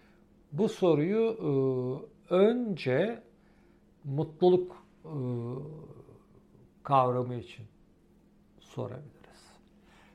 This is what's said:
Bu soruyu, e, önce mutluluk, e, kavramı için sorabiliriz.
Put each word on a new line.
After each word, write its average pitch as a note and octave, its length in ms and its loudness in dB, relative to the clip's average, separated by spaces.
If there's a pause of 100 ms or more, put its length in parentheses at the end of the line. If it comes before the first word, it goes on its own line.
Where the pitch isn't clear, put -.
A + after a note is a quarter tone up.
(520)
Bu F#3+ 160 0
soruyu, D3+ 1400 0 (220)
e, F3 40 2
önce G#3 880 2 (840)
mutluluk, E3+ 800 2 (180)
e, D#3 100 -12 (1700)
kavramı B2+ 520 2
için A2+ 320 -14 (920)
sorabiliriz. - 920 -16 (640)